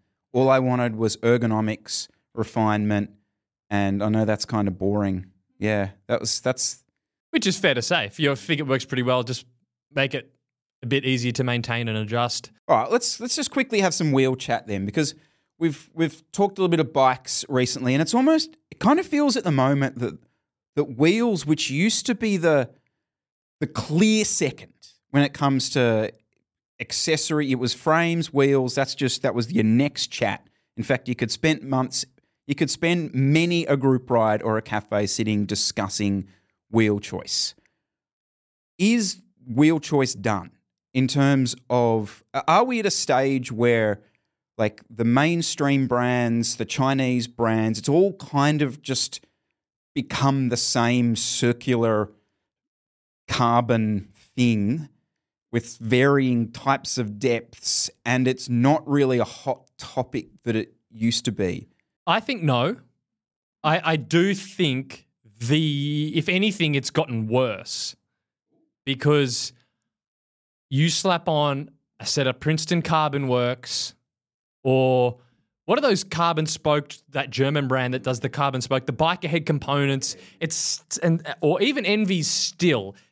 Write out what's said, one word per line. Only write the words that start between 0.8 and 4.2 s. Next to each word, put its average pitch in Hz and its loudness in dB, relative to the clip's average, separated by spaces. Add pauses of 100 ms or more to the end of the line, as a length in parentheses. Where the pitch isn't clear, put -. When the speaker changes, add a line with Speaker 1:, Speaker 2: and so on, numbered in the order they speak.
Speaker 1:
was 110 -2
ergonomics, 110 0 (260)
refinement, 107 0 (600)
and 101 0
I 107 0
know 110 2